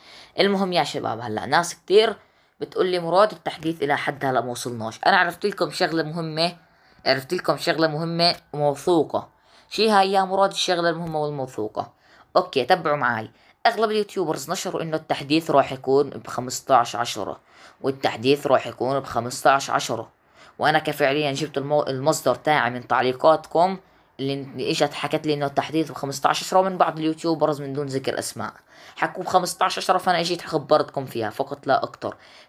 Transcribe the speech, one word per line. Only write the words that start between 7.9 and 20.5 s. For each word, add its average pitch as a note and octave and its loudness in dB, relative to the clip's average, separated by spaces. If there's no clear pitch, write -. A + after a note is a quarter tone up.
وموثوقة. D3 0
شي G#3+ 0
هاي G3 4
يا G3 4
مراد G3 2
الشغلة E3+ 0
المهمة E3 -4
والموثوقة؟ C3 -6
أوكي، C3+ 2
تبعوا D#3 2
معاي. A#2 -2
أغلب G#3+ 2
اليوتيوبرز E3 -2
نشروا F3+ -6
إنه D#3+ -4
التحديث D3+ -2
راح C#3 6
يكون C3+ 2
بخمستاش B2 -2
عشرة، A2+ -6
والتحديث C3+ 0
راح B2+ 4
يكون B2 -2
بخمستاش C3 0
عشرة، B2 -4